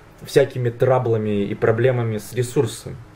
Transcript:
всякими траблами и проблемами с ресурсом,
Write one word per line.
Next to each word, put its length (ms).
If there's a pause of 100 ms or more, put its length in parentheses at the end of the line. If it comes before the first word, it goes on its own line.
(240)
всякими 460
траблами 760
и 100
проблемами 640
с 140
ресурсом, 640 (200)